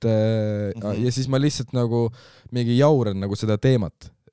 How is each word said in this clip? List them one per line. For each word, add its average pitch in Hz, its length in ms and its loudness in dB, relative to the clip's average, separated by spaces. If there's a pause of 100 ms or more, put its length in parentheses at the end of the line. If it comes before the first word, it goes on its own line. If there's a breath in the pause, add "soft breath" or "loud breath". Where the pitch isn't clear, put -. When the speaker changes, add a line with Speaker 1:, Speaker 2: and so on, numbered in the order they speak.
Speaker 1:
äh, 107 680 0
Speaker 2:
Mhm. 104 320 -4
Speaker 1:
ja 123 80 0
siis 127 160 -4
ma 131 100 0
lihtsalt 139 360 -2
nagu 117 360 0 (420 loud breath)
mingi 120 260 0
jauran 127 420 4
nagu 98 160 -4
seda 107 220 0
teemat 117 500 0 (260)